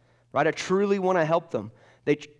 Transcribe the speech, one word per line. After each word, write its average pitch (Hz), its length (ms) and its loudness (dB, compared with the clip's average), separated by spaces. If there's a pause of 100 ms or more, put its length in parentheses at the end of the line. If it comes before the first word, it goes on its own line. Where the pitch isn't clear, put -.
(320)
right? 147 160 2
I - 20 0
truly 196 480 0
wanna 185 260 2
help 165 280 0
them. 110 180 -6 (340)
They 147 120 2
t-, - 240 -14